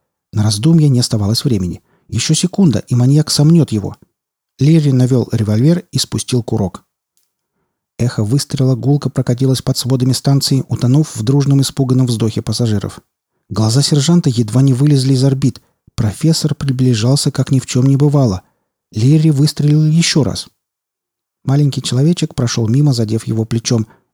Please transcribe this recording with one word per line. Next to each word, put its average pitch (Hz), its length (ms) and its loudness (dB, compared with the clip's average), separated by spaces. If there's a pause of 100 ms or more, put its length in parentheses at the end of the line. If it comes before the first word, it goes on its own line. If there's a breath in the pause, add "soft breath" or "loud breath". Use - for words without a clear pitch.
(320)
На 107 100 -2
раздумья 147 460 2
не 123 120 2
оставалось 107 440 -2
времени. 92 380 -2 (260)
Ещё 120 260 -2
секунда, 175 540 2
и 131 60 -2
маньяк 135 360 2
сомнёт 156 420 4
его. 104 240 -6 (600)
Лири 147 340 4
навёл 127 400 2
револьвер 113 600 0
и 139 60 -2
спустил - 440 -4
курок. 107 420 -6 (1120)
Эхо 120 260 -2
выстрела 131 500 -2
гулко 135 340 0
прокатилось 127 540 -2
под 131 160 -2
сводами 127 340 0
станции, 139 560 0
утонув 127 480 0
в 113 60 -6
дружном 139 380 2
испуганном 127 460 0
вздохе 110 360 -4
пассажиров. 107 580 -4 (480)
Глаза 110 340 0
сержанта 151 480 2
едва 113 320 0
не 135 120 4
вылезли 135 400 2
из 127 100 0
орбит. 135 380 -2 (320)
Профессор 147 600 -2
приближался, 127 760 0
как - 200 -2
ни 139 80 2
в - 80 -6
чём 127 200 0
не 135 100 4
бывало. 139 460 2 (500)
Лири 151 380 2
выстрелил 147 540 2
ещё 156 380 2
раз. - 260 -6 (960)
Маленький 135 380 0
человечек 151 520 -2
прошёл 117 340 -2
мимо, 139 240 2
задев 113 340 -4
его 110 180 -2
плечом, 113 420 -2 (280 soft breath)